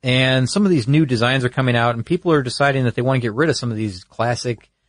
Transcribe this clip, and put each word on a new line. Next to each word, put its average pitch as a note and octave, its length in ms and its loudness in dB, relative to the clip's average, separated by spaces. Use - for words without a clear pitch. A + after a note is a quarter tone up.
And C3 460 2
some G3+ 160 0
of F#3+ 60 2
these C3 160 2
new D3+ 200 2
designs B2 380 0
are B2 40 0
coming B2+ 260 0
out, A#2+ 200 2
and A#2 120 -6
people F3 240 -2
are D3 120 4
deciding C3+ 420 0
that A#2 100 0
they B2 80 -2
wanna C3 160 0
get A2+ 140 -2
rid D3 160 0
of - 80 0
some A#2+ 140 -6
of A2 60 -4
these G2+ 280 -6
classic A#2 640 -4